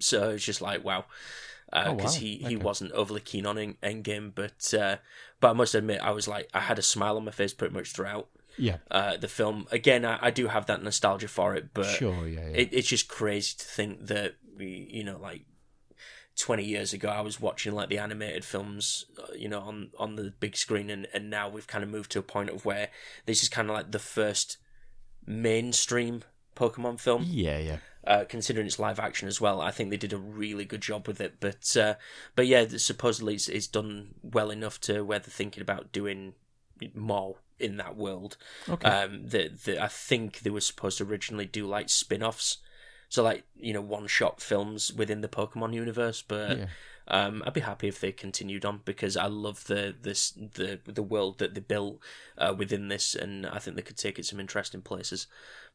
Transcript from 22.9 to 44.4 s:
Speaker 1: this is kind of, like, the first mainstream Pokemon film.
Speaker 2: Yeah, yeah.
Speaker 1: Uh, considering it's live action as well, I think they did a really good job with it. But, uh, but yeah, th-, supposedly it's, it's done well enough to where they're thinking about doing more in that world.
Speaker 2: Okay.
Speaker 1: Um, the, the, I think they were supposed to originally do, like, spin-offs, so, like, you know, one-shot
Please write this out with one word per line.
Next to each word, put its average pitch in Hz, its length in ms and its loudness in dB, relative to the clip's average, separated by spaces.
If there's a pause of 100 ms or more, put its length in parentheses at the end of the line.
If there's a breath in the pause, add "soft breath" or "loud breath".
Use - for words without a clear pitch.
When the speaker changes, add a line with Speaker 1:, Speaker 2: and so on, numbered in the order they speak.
Speaker 1:
this 110 180 4
is - 60 4
kind 110 200 0
of, 107 60 0
like, 107 160 -4
the 107 80 -2
first - 600 0 (680)
mainstream 117 960 2 (320)
Pokemon 120 460 0
film. 120 260 4
Speaker 2:
Yeah, 90 320 2
yeah. 78 180 -2 (300 loud breath)
Speaker 1:
Uh, 104 180 8
considering 110 440 0
it's - 100 -2
live 107 220 0
action - 260 -2
as 101 140 -2
well, 101 200 6
I 87 120 2
think 101 180 -2
they 104 60 0
did 104 160 -2
a 104 60 -2
really 104 460 -4
good 104 160 -6
job 104 280 -4
with 104 120 -4
it. 95 200 -4
But, - 360 2
uh, 107 180 8 (420 loud breath)
but 127 100 10
yeah, 127 180 10
th-, 113 160 -2
supposedly 110 540 2
it's, 101 140 -2
it's 104 180 -2
done 104 560 -2
well 107 300 2
enough 107 300 -6
to 104 220 2
where 104 140 2
they're - 100 -10
thinking 101 320 -6
about 98 300 -4
doing 98 440 -4 (600)
more 101 440 -2 (200)
in 101 200 -2
that 92 180 -8
world. 98 400 -6 (320 loud breath)
Speaker 2:
Okay. 170 200 2
Speaker 1:
Um, 98 380 2
the, 87 220 2 (160)
the, 90 180 0
I 101 60 0
think - 520 -2
they 104 100 0
were 104 100 -2
supposed - 380 -2
to 104 60 -2
originally 104 420 -4
do, 104 200 -6
like, 101 220 -2
spin-offs, - 720 0 (500 loud breath)
so, 120 160 4
like, 110 200 4 (120)
you 110 160 -4
know, 104 80 0
one-shot 104 600 0